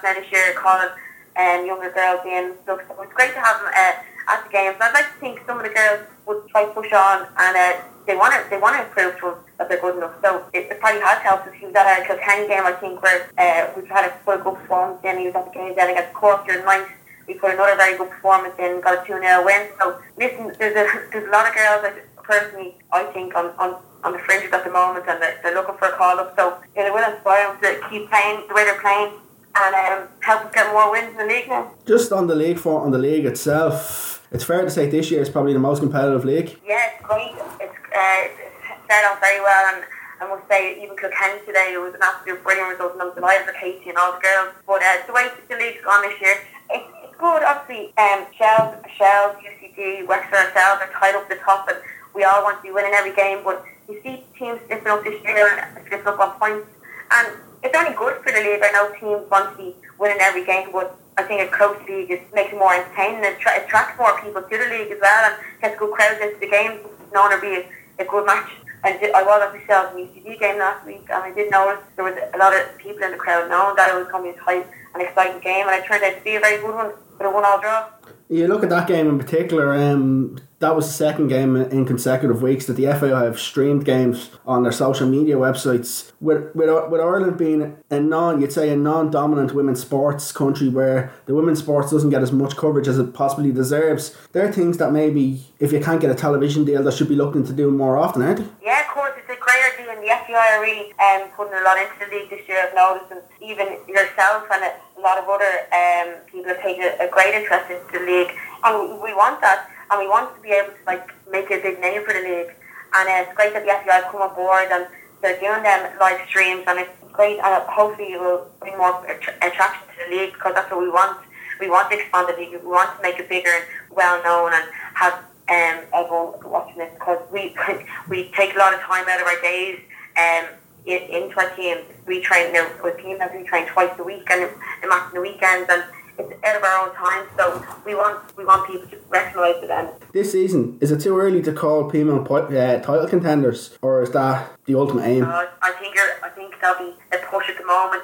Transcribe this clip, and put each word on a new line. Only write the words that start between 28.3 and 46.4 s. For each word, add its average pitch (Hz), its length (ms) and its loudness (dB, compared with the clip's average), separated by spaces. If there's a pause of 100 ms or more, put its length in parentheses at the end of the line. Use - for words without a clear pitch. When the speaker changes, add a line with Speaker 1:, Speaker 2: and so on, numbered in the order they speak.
Speaker 1:
the 202 60 -10
way 208 100 6
they're 202 160 0
playing 208 320 2 (420)
and, 196 220 2
um, 190 320 -2 (100)
help 220 280 0
us - 60 -14
get 214 200 2
more 214 180 6
wins 226 200 -2
in 220 80 -18
the 214 140 -2
league 247 160 -4
now. 247 220 -4 (160)
Speaker 2:
Just 233 240 4
on 190 160 2
the 170 80 2
league 165 240 0
for, 156 220 0
on 147 100 -2
the 131 80 2
league 143 280 2
itself, - 1080 -2
it's 120 100 -6
fair 175 200 0
to - 80 -2
say 147 180 0
this 156 240 0
year 151 100 2
is 135 80 -2
probably 143 220 0
the 131 80 2
most 143 180 2
competitive 139 460 0
league. 156 420 -2
Speaker 1:
Yeah, 226 240 0
it's - 160 -18
great. 220 280 -4 (260)
It's, - 180 -14 (140)
uh, 190 320 2
it's - 600 -16
started 208 260 4
off 196 80 -6
very 196 220 2
well, 190 320 4
and 185 100 -10 (380)
I 185 40 -10
must 196 220 -10
say, 190 340 0
even 202 140 -14
Kilkenny 196 480 -4
today, 190 300 0
it 180 40 -4
was 180 140 -8
an - 80 -2
absolute 185 420 -2
brilliant 190 280 0
result, 180 240 -6
and 185 80 -8
I'm 175 120 -8
delighted 185 300 2
for 190 80 -8
Katie 180 380 -10
and 170 80 -2
all 180 180 2
the - 80 -12
girls. 190 300 2 (120)
But, 190 160 0
uh, 185 240 2
the 240 60 -12
way 247 160 2 (220)
the 247 60 -8
league's 233 280 -6
gone 202 160 4
this 208 180 -6
year, 196 220 2 (300)